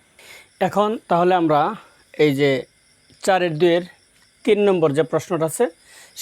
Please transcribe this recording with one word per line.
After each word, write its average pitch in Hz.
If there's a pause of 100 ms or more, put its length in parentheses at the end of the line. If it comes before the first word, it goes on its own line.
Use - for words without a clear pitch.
(680)
এখন 208 (200)
তাহলে 175
আমরা 151 (640)
এই 151
যে 143 (720)
চারের 180
দুইয়ের 175 (640)
তিন 208
নম্বর 175
যে 160
প্রশ্নটা 160
আছে, 240 (560)